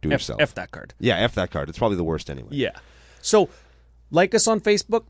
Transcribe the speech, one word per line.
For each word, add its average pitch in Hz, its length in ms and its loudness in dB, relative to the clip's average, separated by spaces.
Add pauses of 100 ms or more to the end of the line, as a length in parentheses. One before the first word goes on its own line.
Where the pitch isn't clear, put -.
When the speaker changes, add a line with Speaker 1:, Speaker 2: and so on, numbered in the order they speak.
Speaker 1:
do 156 80 -4
it 143 40 0
Speaker 2:
F, 135 60 0
Speaker 1:
yourself. - 200 -6
Speaker 2:
F 147 140 0
that 175 180 -10
card. - 260 -18
Speaker 1:
Yeah, 110 200 2
F 117 180 2
that 90 160 -2
card. 71 160 -4
It's 82 100 -12
probably 107 180 2
the 85 80 -2
worst 80 260 -4
anyway. 65 220 -12
Speaker 2:
Yeah. 131 180 -2 (520)
So, 208 260 4 (600)
like 180 240 2
us 220 140 4
on 220 120 2
Facebook 214 500 0